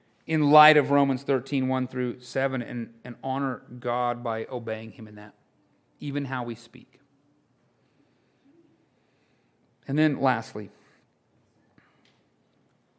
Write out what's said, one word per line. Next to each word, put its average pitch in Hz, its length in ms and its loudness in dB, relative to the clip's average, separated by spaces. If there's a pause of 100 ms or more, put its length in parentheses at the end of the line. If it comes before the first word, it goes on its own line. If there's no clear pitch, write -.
(260)
in 156 240 2
light 151 240 10
of 139 160 4
Romans 139 320 2
thirteen, 131 460 -2
one 131 180 -2
through 123 320 -4
seven 135 420 -4
and, 117 320 -10 (120)
and 123 180 -12
honor 135 380 -4 (180)
God 120 420 -2
by 113 300 -4
obeying 113 400 -8
Him 110 160 -16
in 107 80 -18
that, 107 180 -18 (680)
even 143 240 -6
how 127 180 -6
we 120 120 -8
speak. - 440 -20 (3000)
And 139 120 -2
then 151 220 2
lastly, 113 500 -2 (2250)